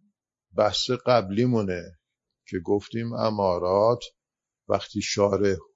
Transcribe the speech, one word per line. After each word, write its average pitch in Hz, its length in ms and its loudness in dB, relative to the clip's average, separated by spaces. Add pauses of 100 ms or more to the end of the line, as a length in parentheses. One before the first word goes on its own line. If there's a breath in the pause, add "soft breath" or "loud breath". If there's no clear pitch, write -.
(560)
بحث 104 340 0
قبلیمونه 104 1080 0 (500)
که 98 100 -6
گفتیم 104 540 -4
امارات 104 920 2 (640)
وقتی 101 340 -4
شارع 98 540 0 (200)